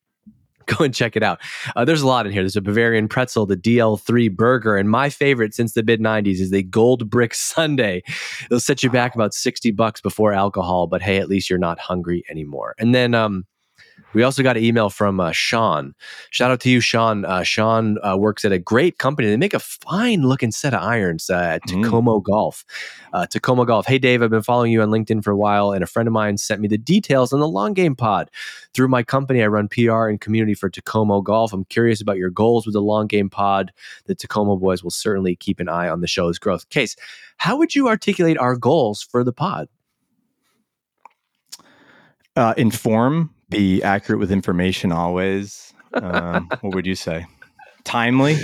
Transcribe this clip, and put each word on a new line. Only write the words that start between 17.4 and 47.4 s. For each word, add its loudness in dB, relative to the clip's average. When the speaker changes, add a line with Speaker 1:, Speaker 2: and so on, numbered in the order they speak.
Speaker 1:
Sean, 0
uh, 0
works 0
at 2
a 2
great 0
company. 0
They 2
make 0
a -2
fine -2
looking 2
set -4
of -2
irons, -2
uh, 2
at 0
Speaker 2:
Mm. -2
Speaker 1:
Tacoma 2
Golf. -2
Uh, -4
Tacoma 0
Golf. 2
"Hey, 2
Dave, 4
I've 2
been 2
following 2
you 4
on 2
LinkedIn 0
for -2
a 2
while, 2
and -2
a -2
friend -2
of 0
mine 0
sent -4
me -2
the 2
details 2
on 0
the 2
Long -2
Game 2
Pod. -2
Through 2
my 2
company, 0
I 2
run 0
P 2
R 2
and -2
community 0
for -2
Tacoma 0
Golf. 0
I'm -6
curious 0
about -4
your -2
goals 2
with -4
the 0
Long 0
Game 0
Pod. -2
The -4
Tacoma -2
boys 0
will -8
certainly -2
keep -6
an -4
eye -4
on -4
the -4
show's -2
growth." -6
Case, -4
how -2
would 0
you 2
articulate 0
our 0
goals 0
for -2
the -2
pod? -6
Speaker 2:
Uh, 4
inform, 2
be 2
accurate 0
with -2
information 0
always. -4
Um, -4
Speaker 1:
<laughs> -14
Speaker 2:
what -6
would -4
you -2
say? -8